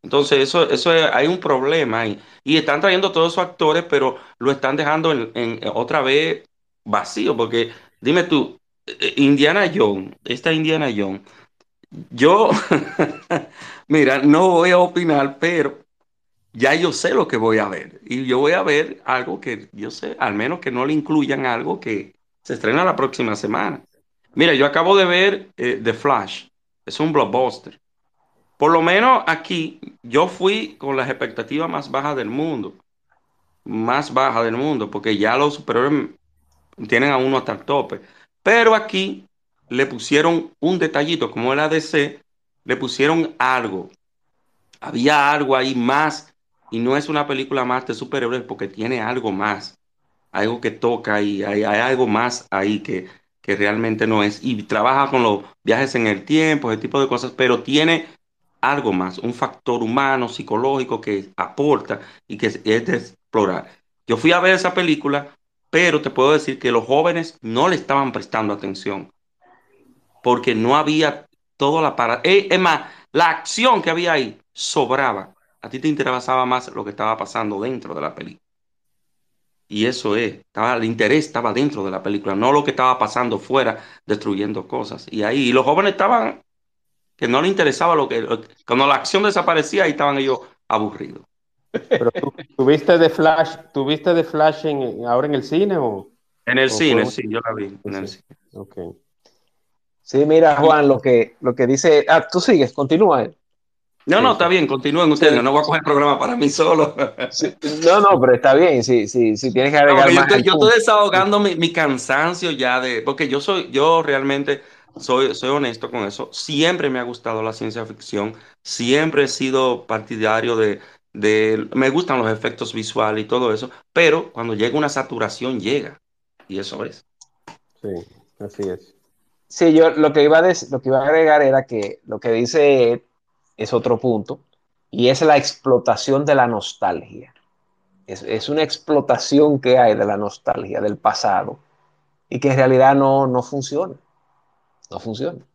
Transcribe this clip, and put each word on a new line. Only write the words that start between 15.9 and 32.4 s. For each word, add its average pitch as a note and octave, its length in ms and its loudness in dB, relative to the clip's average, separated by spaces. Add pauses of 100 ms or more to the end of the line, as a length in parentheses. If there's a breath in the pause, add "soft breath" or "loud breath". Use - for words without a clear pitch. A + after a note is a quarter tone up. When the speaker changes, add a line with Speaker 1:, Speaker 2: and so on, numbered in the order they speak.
Speaker 1:
ya C3 220 2
yo E3+ 180 0
sé - 200 -2
lo F#3 140 2
que B2 100 -4
voy A2 220 2
a G2+ 100 -2
ver. E2+ 360 -14
Y C3 200 -6
yo B2+ 140 0
voy D3 140 2
a F#3+ 100 0
ver D#3 420 -2
algo C3 360 -4
que - 320 -10
yo A2 180 -12
sé, - 280 -12
al A2 160 -2
menos C3+ 240 -4
que C#3+ 120 -8
no B2 140 -4
le D3 80 -2
incluyan C#3+ 520 -2
algo B2 340 -4
que - 360 -8 (280)
se - 120 -8
estrena B2 300 0
la F3+ 100 0
próxima C3 400 -4
semana. G#2 480 -6 (500)
Mira, D#3+ 200 2
yo C3+ 120 4
acabo E3 300 4
de F#3+ 100 6
ver, F#3+ 520 0
eh, A#2+ 260 -4
The A2+ 100 0
Flash. A#2 540 -2 (380)
Es - 140 -14
un D#3 140 0
blockbuster. B2 680 -2 (800)
Por D3+ 140 2
lo E3 100 4
menos G3 460 2
aquí, D#3+ 520 -4 (240)
yo C3+ 240 2
fui G3+ 500 -2
con C#3 180 -6
las C3 140 -2
expectativas C3 600 -6
más D#3 200 -8
bajas C#3 260 -4
del A2 140 -6
mundo. B2+ 440 -6 (920)